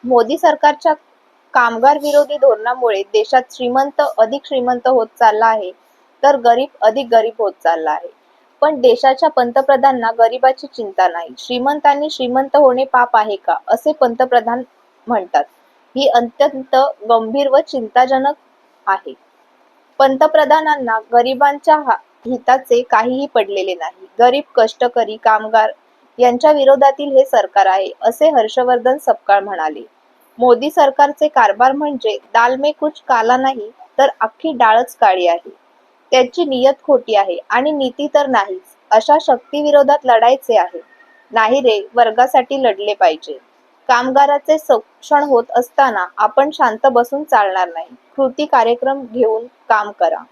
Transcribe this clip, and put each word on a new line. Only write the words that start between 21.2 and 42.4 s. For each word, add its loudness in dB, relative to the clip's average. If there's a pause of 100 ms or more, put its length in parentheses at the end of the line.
हा-, -6
हिताचे -2
काहीही -2
पडलेले -4
नाही. -14 (120)
गरीब, 2 (120)
कष्टकरी, -2
कामगार 0 (480)
यांच्या 2
विरोधातील 2
हे 4
सरकार 0
आहे, -2 (120)
असे 2
हर्षवर्धन 0
सपकाळ 0
म्हणाले. -8 (560)
मोदी 2
सरकारचे 2
कारभार 0
म्हणजे -6
दाल -2
में -2
कुछ -6
काला 0
नाही, -4 (280)
तर 4 (120)
अख्खी -6
डाळच 0
काळी 2
आहे. -4 (440)
त्यांची 0
नियत 0 (100)
खोटी 0
आहे 0 (120)
आणि 0
नीती -6
तर 0
नाहीच. -2 (280)
अशा 4
शक्तीविरोधात 0
लढायचे 2
आहे. -4 (520)
नाही 0
रे, 0
वर्गासाठी 0